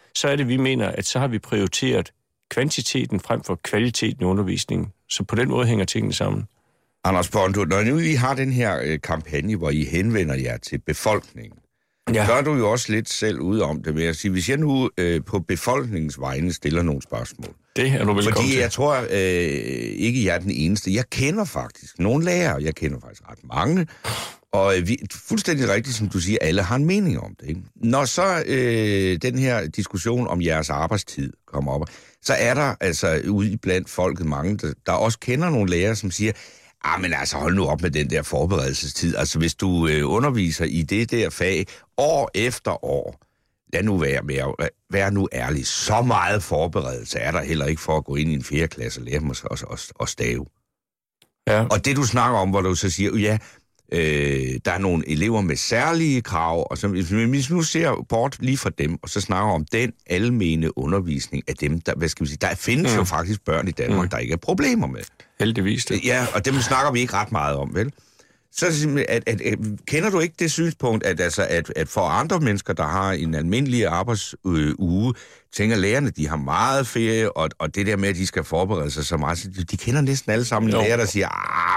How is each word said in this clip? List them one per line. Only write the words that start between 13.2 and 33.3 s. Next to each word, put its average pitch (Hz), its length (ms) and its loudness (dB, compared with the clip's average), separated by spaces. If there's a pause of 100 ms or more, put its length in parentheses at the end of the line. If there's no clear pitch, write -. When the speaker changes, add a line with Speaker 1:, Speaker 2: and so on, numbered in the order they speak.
Speaker 2:
ude 95 240 2
om 76 200 -2
det 78 120 -2
med 82 100 2
at 82 100 0
sige, 98 160 -2
hvis 90 180 0
jeg 139 80 2
nu, 135 400 2
øh, 85 280 2
på 104 140 -2
befolkningens 90 800 -2
vegne 67 340 -2
stiller 78 280 0
nogle 73 200 0
spørgsmål. - 480 -10 (260)
Speaker 1:
Det 131 120 2
er 135 160 2
du 104 100 2
velkommen 101 100 2 (100)
Speaker 2:
Fordi 120 180 2
Speaker 1:
til. 131 80 2
Speaker 2:
jeg 117 120 0
tror, 143 240 2 (160)
øh, 71 840 0
ikke 120 300 2
jeg 87 100 2
er 85 40 -2
den 92 120 -2
eneste. 82 420 0
Jeg 120 160 0
kender 170 360 0
faktisk - 540 -10
nogle 123 260 2
lærere, 170 380 2
jeg 78 120 -2
kender 71 240 -4
faktisk - 220 -20 (100)
ret - 120 -18
mange, 123 440 2 (640)
og, 98 260 4
øh, 87 100 0
vi, 117 100 2 (320)
fuldstændig 156 400 0
rigtigt, 120 260 0
som 107 140 -2
du 95 100 0
siger, 92 220 0
alle 87 200 2
har 90 140 0
en 143 100 4
mening 180 340 2
om - 200 -12
det, 69 100 -12
ikke? 87 120 -6 (140)
Når 127 300 2
så, 175 420 2
øh, 107 760 2
den 101 160 -2
her 123 300 2
diskussion 107 600 -2
om 87 140 0
jeres 78 280 0
arbejdstid 73 640 -2 (140)
kommer 69 240 -2
op, - 180 -2 (320)
så 135 120 0
er 120 200 2
der 139 280 0
altså 82 480 0
ude 101 280 2